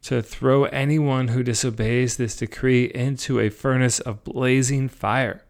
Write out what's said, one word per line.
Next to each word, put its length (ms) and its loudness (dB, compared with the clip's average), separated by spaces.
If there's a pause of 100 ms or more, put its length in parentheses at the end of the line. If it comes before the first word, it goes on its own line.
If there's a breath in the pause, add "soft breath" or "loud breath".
to 200 -2
throw 420 2
anyone 640 0
who 160 0
disobeys 720 0
this 180 -4
decree 520 0
into 520 -2
a 100 2
furnace 520 0
of 240 -8
blazing 640 0
fire? 600 -2